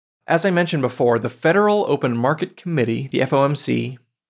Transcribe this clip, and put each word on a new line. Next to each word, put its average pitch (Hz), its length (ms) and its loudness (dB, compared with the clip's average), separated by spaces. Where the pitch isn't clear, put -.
As 165 180 0
I 196 60 0
mentioned 175 320 0
before, 120 360 0
the 110 100 -4
Federal 208 600 2
Open 139 280 0
Market 143 400 -2
Committee, 127 520 -2
the 135 140 -2
F 131 100 -4
O 139 120 4
M 143 100 0
C, 123 440 -2